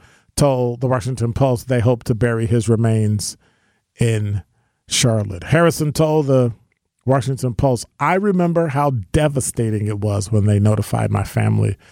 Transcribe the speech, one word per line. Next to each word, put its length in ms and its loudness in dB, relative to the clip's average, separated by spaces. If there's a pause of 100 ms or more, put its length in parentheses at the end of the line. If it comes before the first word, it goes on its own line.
(360)
told 440 0
the 80 -2
Washington 460 -2
Post 340 0
they 140 0
hope 240 2
to 100 0
bury 320 0
his 220 0
remains 640 0 (640)
in 420 -2 (460)
Charlotte. 560 -2
Harrison 480 2
told 360 0
the 260 2 (520)
Washington 480 -2
Post, 320 0 (140)
"I 160 0
remember 540 0
how 220 0 (200)
devastating 760 -2
it 120 -4
was 320 -2
when 140 2
they 140 4
notified 520 0
my 140 -2
family, 500 0 (160)